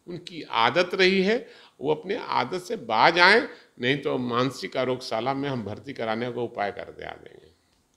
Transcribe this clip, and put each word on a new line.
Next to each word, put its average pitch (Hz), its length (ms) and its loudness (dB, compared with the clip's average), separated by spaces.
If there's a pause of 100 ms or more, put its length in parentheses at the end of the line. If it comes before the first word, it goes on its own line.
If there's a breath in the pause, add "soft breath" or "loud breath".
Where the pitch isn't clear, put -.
उनकी 175 340 -14
आदत 127 520 2
रही 190 280 4
है। 220 260 0 (320 soft breath)
वो 147 140 -2
अपने 156 220 -6 (120)
आदत 131 300 -2
से 226 180 -8
बाज 131 420 4
आएं, 196 300 8 (320 loud breath)
नहीं 127 160 2
तो 143 220 -4
मानसिक 123 580 -4
आरोग्यशाला 127 580 -2
में 139 140 -6
हम 127 160 -4
भर्ती 101 280 -12
कराने 117 400 -4
का 123 80 -8
उपाय 101 320 -4
कर 87 120 -14
दे 82 200 -16
आ 80 80 -12
देंगे। - 340 -20 (500)